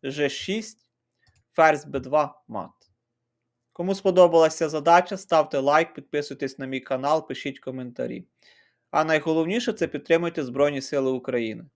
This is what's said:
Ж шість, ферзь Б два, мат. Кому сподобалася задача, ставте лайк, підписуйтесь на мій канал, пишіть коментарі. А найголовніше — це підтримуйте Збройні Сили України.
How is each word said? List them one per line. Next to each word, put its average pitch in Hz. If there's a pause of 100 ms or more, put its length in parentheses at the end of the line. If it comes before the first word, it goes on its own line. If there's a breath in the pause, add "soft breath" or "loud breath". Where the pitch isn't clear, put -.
Ж 143
шість, - (600)
ферзь 151
Б 139
два, 139
мат. 104 (1000)
Кому 185
сподобалася 170
задача, 170
ставте 156
лайк, 143
підписуйтесь 143
на 135
мій 131
канал, 143
пишіть 135
коментарі. 127 (640 soft breath)
А 156
найголовніше — 160
це -
підтримуйте 165
Збройні 135
Сили 135
України. 120